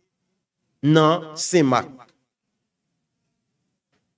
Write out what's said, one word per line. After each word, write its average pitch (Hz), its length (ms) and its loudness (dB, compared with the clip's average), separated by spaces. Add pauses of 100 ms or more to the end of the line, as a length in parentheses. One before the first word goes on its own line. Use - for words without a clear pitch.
(840)
nan 156 520 0
Senmak. 135 560 -2 (2250)